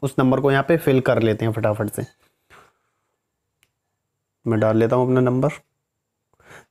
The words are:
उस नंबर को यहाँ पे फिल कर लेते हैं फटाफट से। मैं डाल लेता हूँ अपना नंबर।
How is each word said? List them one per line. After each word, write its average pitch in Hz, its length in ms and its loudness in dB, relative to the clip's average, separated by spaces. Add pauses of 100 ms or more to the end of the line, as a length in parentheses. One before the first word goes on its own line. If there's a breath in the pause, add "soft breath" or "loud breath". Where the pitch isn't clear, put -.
उस 139 160 -6
नंबर 131 220 2
को 139 100 2
यहाँ 139 140 2
पे 165 140 2
फिल 131 220 0
कर 117 220 2
लेते 113 220 0
हैं 113 80 -2
फटाफट 107 380 -4
से। - 160 -8 (2500 soft breath)
मैं 113 140 -2
डाल 110 160 2
लेता 113 200 2
हूँ 127 100 0
अपना 127 160 0
नंबर। 127 280 0 (1200 loud breath)